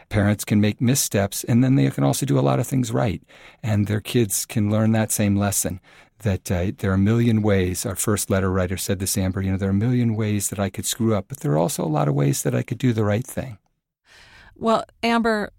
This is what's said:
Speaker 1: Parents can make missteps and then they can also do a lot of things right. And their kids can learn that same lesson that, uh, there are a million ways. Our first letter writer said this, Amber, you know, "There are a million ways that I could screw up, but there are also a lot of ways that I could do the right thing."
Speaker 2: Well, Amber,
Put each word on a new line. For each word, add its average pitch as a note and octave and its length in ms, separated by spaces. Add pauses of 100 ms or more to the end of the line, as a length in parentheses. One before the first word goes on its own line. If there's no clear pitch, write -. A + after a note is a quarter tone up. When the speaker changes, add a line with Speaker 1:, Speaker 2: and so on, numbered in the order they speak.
Speaker 1:
Parents G#2 360
can G#2+ 160
make G#2 200
missteps A2+ 640
and A#2+ 180
then C3 140
they C3+ 140
can C#3 120
also C#3 240
do C3+ 120
a - 20
lot C3 180
of B2+ 80
things B2+ 260
right. A#2 300 (400)
And G#2 240
their G#2+ 140
kids - 460
can G#2 240
learn A2 220
that A2 200
same G2+ 240
lesson G2 440 (400)
that, F#2+ 300
uh, F#2 280
there G2 120
are F#2+ 40
a F#2+ 40
million A2 440
ways. F#2+ 420
Our G2 100
first - 360
letter F#2+ 200
writer F#2 260
said F#2+ 220
this, F#2+ 200
Amber, F#2+ 240
you F#2+ 80
know, F#2+ 80
"There G2 100
are F#2+ 40
a - 20
million A#2 420
ways G#2 320
that - 100
I G2 120
could - 160
screw A2 280
up, G2 140
but - 120
there C#3+ 120
are D3+ 60
also D#3+ 260
a - 20
lot D3 220
of C#3+ 60
ways C#3 300
that C3 100
I A#2+ 80
could A#2 160
do B2 160
the A2 100
right G#2 220
thing." G#2+ 320 (1000)
Speaker 2:
Well, A3 280 (180)
Amber, A3+ 560